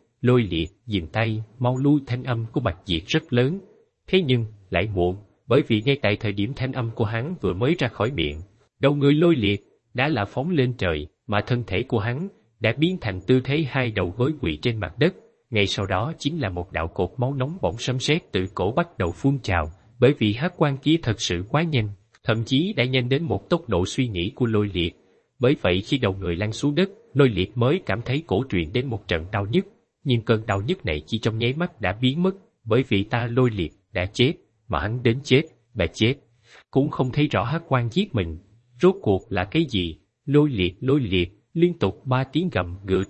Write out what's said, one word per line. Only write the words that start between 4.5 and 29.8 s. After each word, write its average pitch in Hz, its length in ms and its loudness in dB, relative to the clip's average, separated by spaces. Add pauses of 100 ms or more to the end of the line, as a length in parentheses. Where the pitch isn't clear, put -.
lại 92 240 0
muộn, 90 220 2 (300)
bởi 120 220 4
vì 107 140 2
ngay 139 200 2
tại 104 140 2
thời 107 160 -2
điểm 101 240 -2
thanh 131 160 -4
âm 120 220 -4
của 120 100 0
hắn 117 360 -4
vừa 90 140 -2
mới 123 240 0
ra 135 100 0
khỏi 110 220 -2
miệng, 78 300 -4 (380)
đầu 139 160 4
người 143 200 4
Lôi 165 220 4
Liệt 101 300 0 (280)
đã 127 140 0
là 120 160 0
phóng 135 260 -4
lên 131 280 2
trời, 78 280 -2 (200)
mà 104 200 0
thân 120 200 -2
thể 92 160 -2
của - 160 -2
hắn 120 300 -4 (320)
đã 110 180 2
biến 175 220 0
thành 92 200 -4
tư 127 240 4
thế 151 240 0
hai 123 220 -2
đầu 95 260 -2
gối 127 240 2
quỳ 80 220 -2
trên 120 140 0
mặt - 220 -6
đất. 160 160 2 (360)
Ngay 104 160 2
sau 98 200 -2
đó 101 320 -2
chính 156 200 -4
là 123 100 -2
một 87 240 -8
đạo 82 160 -2
cột 170 280 -2
máu 127 180 -2
nóng 143 280 -4
bỏng - 160 -2
sấm 127 200 -4
sét 147 340 -2
từ 92 220 0
cổ 95 180 0
bắt 170 260 -2
đầu 87 140 -2
phun 139 260 0
trào, 85 320 -2 (280)
bởi 131 200 6
vì 107 140 2
hắc 135 240 -4
quang 143 200 2
kia 151 260 2
thật - 180 -2
sự 87 280 -2
quá 147 140 0
nhanh, 131 260 0 (360)
thậm 113 200 0
chí 160 280 0
đã 123 120 0
nhanh 127 240 0
đến 139 140 0
một 104 280 -4
tốc 170 180 -2
độ 95 180 2
suy 127 220 -2
nghĩ 92 220 -2
của - 160 -2
Lôi 104 260 0
Liệt. 87 240 -2 (420)
Bởi 135 240 2
vậy 92 180 2
khi 139 180 -2
đầu 104 160 0
người 87 220 -4
lăn 107 160 -2
xuống 147 220 -2
đất, 185 160 0 (240)
Lôi 139 140 6
Liệt 92 280 -2
mới 131 300 2
cảm 101 160 -2
thấy 139 240 -4
cổ 127 220 0
truyền 85 240 -2
đến 123 140 -2
một 113 220 -8
trận 85 240 -2
đau 101 180 -2
nhức, 180 160 0 (380)